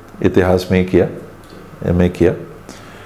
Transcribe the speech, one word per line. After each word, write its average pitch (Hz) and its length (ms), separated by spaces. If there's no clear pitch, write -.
इतिहास 92 480
में 92 80
ही 90 60
किया, 92 240
एमए 90 240
किया। 87 240